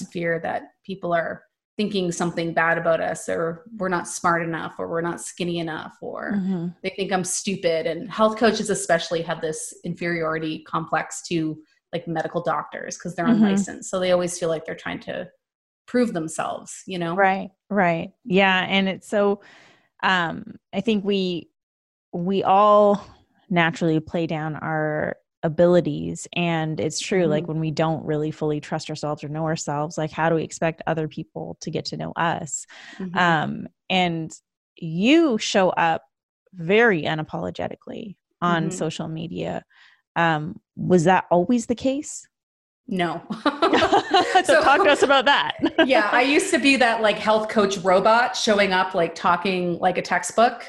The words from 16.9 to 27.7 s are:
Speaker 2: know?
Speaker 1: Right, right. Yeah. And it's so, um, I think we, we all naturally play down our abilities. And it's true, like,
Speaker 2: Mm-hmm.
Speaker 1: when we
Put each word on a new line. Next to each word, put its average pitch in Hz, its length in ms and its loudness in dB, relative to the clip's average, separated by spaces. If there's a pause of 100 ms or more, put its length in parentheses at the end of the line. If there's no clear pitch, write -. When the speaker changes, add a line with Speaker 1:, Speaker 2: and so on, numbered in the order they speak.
Speaker 2:
know? 170 160 -4
Speaker 1:
Right, 190 340 2 (200)
right. 180 420 0 (120)
Yeah. 190 440 4
And 190 200 2
it's 180 200 -6
so, 202 320 2 (640)
um, 170 500 0 (180)
I 190 80 -4
think 208 240 0
we, 185 460 -2 (600)
we 185 320 -2
all 208 600 6 (460)
naturally 165 480 2
play 165 300 -4
down 156 280 -4
our 156 600 -2 (260)
abilities. 170 920 2
And 160 440 -2
it's 160 220 -4
true, 185 260 2
like, 156 180 2
Speaker 2:
Mm-hmm. 160 80 -8
Speaker 1:
when 160 80 -2
we 160 100 -2